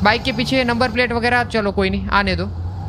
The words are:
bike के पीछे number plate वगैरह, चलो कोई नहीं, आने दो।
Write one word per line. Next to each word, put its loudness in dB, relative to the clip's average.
bike 4
के -2
पीछे 0
number 0
plate 0
वगैरह, 2
चलो 0
कोई 0
नहीं, -4
आने 2
दो। -2